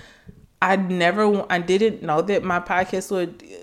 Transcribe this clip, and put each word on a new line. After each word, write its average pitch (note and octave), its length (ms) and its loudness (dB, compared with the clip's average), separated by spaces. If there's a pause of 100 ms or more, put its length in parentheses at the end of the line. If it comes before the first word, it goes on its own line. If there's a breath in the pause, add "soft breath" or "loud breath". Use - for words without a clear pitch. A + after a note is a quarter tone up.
(600 loud breath)
I F#3+ 140 4
never F#3 480 2
w-, G#3 260 2
I F3+ 120 0
didn't F#3+ 420 0
know D#3 200 0
that F#3 200 0
my F3+ 160 -2
podcast F#3 540 -2
would F3+ 280 -4 (220)